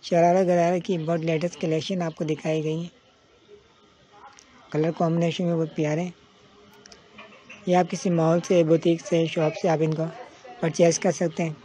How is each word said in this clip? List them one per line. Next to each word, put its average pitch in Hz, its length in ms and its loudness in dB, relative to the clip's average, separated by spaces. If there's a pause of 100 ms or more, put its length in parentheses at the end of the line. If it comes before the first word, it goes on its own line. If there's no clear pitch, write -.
शरारा 175 380 4
गरारा 175 360 2
की 175 200 -4
बहुत 160 240 -2
latest 165 380 -4
collection 165 420 -4
आपको 165 220 -6
दिखाई 156 380 -4
गई 156 200 -4
है, 175 80 -12 (1800)
Color 156 200 0
combination 170 520 0
में 170 100 0
बहुत 160 220 -4
प्यारे 156 260 -2
हैं। 180 120 -8 (1500)
ये 180 60 4
आप 180 140 4
किसी 185 220 -4
mall 165 300 2
से, 175 240 4
बुटीक 165 360 2
से, 165 280 0
shop 156 240 0 (100)
से 190 60 0
आप 156 140 2
इनको 160 260 -2 (540)
परचेज 170 360 4
कर 190 140 0
सकते 175 300 -2
हैं 160 220 -4